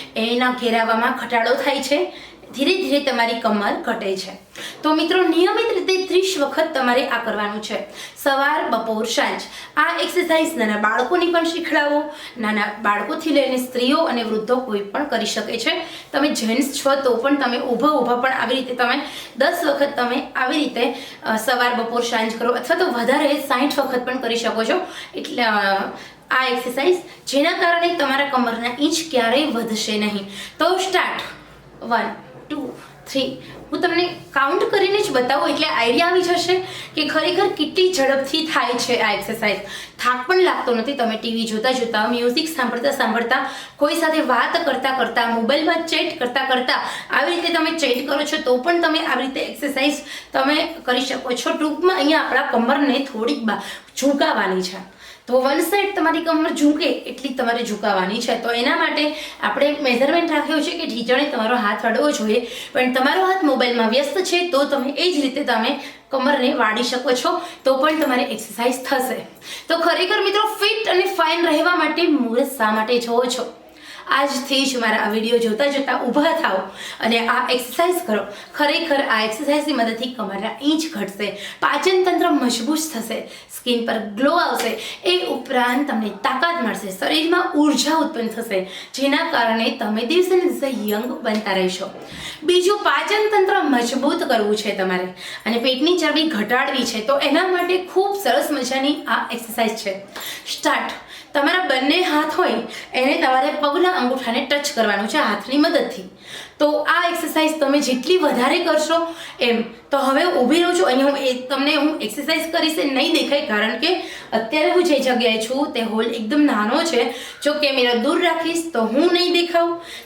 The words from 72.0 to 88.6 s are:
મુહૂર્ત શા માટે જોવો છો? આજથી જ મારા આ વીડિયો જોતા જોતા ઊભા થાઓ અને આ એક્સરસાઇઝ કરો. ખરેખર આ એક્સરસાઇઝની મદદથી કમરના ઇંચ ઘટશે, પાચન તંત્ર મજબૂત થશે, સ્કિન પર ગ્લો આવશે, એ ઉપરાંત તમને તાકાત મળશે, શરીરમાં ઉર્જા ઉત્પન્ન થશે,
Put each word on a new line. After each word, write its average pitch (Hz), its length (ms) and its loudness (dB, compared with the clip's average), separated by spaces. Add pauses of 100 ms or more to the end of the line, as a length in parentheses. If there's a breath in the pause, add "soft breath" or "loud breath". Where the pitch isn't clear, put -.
મુહૂર્ત 254 400 2
શા 226 280 0
માટે 220 280 2
જોવો 233 260 2
છો? - 360 -6 (480 loud breath)
આજથી 269 580 0
જ 262 100 -2
મારા 220 200 0
આ - 120 0
વીડિયો 226 300 2
જોતા 226 280 2
જોતા 277 320 0
ઊભા 277 240 0
થાઓ 285 340 2 (440 loud breath)
અને 233 280 2
આ 247 220 0
એક્સરસાઇઝ 339 440 0 (120)
કરો. 208 200 -2 (280 loud breath)
ખરેખર 294 460 2
આ 220 240 0
એક્સરસાઇઝની 285 480 0
મદદથી 233 420 -2
કમરના 196 360 -6 (120)
ઇંચ 311 320 0
ઘટશે, 202 440 -6 (220 loud breath)
પાચન 370 440 0
તંત્ર 349 260 0
મજબૂત 269 480 0
થશે, - 520 -8 (260 loud breath)
સ્કિન 233 300 -2
પર 220 120 -2
ગ્લો 262 340 0
આવશે, 240 460 0 (260 loud breath)
એ 359 220 0
ઉપરાંત 254 640 0
તમને 220 180 -2
તાકાત 254 560 -2
મળશે, 196 340 -4
શરીરમાં 320 560 2
ઉર્જા 294 420 2
ઉત્પન્ન 233 320 -2
થશે, 196 420 -4 (240 loud breath)